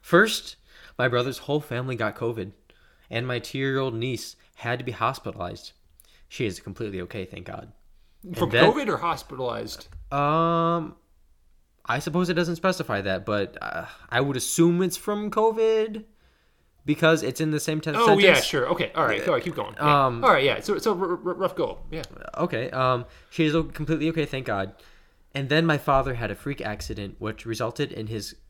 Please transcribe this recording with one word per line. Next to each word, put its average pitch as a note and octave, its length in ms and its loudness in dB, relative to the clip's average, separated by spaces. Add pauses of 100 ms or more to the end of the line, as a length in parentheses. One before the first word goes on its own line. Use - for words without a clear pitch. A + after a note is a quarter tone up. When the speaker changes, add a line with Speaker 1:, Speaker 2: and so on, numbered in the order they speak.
Speaker 1:
First, - 540 4 (420)
my B2+ 100 2
brother's B2 320 0
whole D3 220 -2
family B2+ 340 -4
got A2 200 -2
covid, A2 360 -6 (580)
and A#2 180 -4
my B2 120 -4
two-year-old C3+ 540 -2
niece A#2+ 420 -6 (200)
had A#2+ 240 -4
to B2 60 -8
be B2 80 -6
hospitalized. G#2 800 -4 (540)
She - 200 -4
is F#2 120 -6
completely G2 420 -8
okay, F#2+ 240 -8
thank F#2 200 -16
God. - 260 -14 (520)
And F3+ 140 -10
Speaker 2:
From E3 120 0
Speaker 1:
then G#3 220 6
Speaker 2:
covid - 160 0
or D#3+ 100 0
hospitalized? B2+ 880 -6 (240)
Speaker 1:
Um, E3 840 0 (920)
I B2 140 -2
suppose F3 300 0
it F#3 40 2
doesn't E3+ 220 0
specify E3 460 -2
that, F#2+ 260 -2
but, G#2 340 -2
uh, E2 240 -6 (240)
I A#2+ 120 2
would C#3 160 0
assume F3 440 4
it's F3+ 160 0
from G#3 320 -4
covid A3 760 2 (840)
because D#3 380 4
it's B2+ 180 -4
in D#3 80 0
the D3+ 100 0
same D#3 220 -2
ten- D#3 140 -4
Speaker 2:
Oh, A#3 100 4
Speaker 1:
sentence. - 180 8
Speaker 2:
yeah, F3+ 120 10
sure. B2+ 320 2
Okay, D3 260 0
all D#3 120 2
right, G#2+ 200 0
go E3+ 80 2
ahead, A#2+ 100 0
keep - 120 -6
going. G2+ 200 -6
Yeah. D3 300 4
Speaker 1:
Um, A#2+ 180 0
Speaker 2:
All B3+ 80 6
right, C#3+ 120 6
yeah, A#2 160 2
so, G3+ 180 -2
so G#3+ 180 0
r-, F3+ 140 -2
r-, F3+ 60 0
rough F3 400 -2
go. A#2+ 240 -2 (100)
Yeah. D#3 140 -8 (340)
Speaker 1:
Okay, C3+ 320 -2
um, B2+ 360 2 (260)
she D#3+ 140 2
is D3+ 100 2
o-, E3 80 4
completely D#3 460 -2
okay, D#3+ 160 0
thank C3 200 -6
God. G2 280 -2 (600)
And C#3 160 -4
then D#3 160 4
my D3+ 140 4
father C3+ 340 2
had A2+ 180 -4
a G2+ 40 -4
freak - 260 -8
accident, G#2 560 -8
which G#2+ 280 -6
resulted A#2 460 -4
in A2 160 -8
his G#2+ 280 -8 (140)